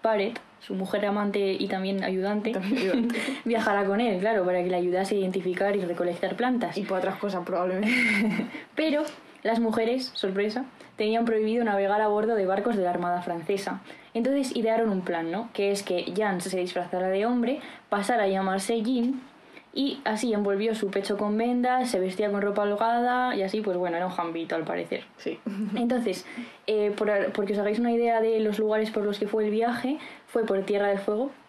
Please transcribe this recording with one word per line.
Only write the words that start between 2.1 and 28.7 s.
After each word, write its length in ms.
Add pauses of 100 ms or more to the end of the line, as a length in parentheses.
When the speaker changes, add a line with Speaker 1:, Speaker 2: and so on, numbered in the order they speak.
Speaker 2:
También 260
ayudante. 380 (160)
Speaker 1:
<laughs> 140
viajara 400
con 160
él, 180
claro, 260
para 180
que 60
le 60
ayudase 400
a 40
identificar 560
y 60
recolectar 540
plantas. 420
Speaker 2:
Y 60
por 160
otras 180
cosas, 280
probablemente. 440 (720)
Speaker 1:
<laughs> 160
Pero 280 (400)
las 160
mujeres, 540
sorpresa, 520 (320)
tenían 280
prohibido 400
navegar 360
a 60
bordo 280
de 100
barcos 300
de 80
la 80
Armada 320
Francesa. 580 (320)
Entonces 420
idearon 340
un 120
plan, 300
¿no? 220
Que 180
es 120
que 200 (100)
Jeanne 280
se 180
disfrazara 500
de 160
hombre, 340 (300)
pasara 340
a 40
llamarse 560
Jean 380 (540)
y 300
así 280
envolvió 420
su 160
pecho 260
con 180
vendas, 540
se 100
vestía 300
con 140
ropa 180
holgada 760
y 60
así, 200
pues 140
bueno, 220
era 80
un 60
jambito 440
al 100
parecer. 380 (140)
Speaker 2:
Sí. 220 (360)
Speaker 1:
Entonces, 520 (400)
eh, 280
por, 140 (240)
porque 200
os 60
hagáis 200
una 120
idea 300
de 180
los 200
lugares 320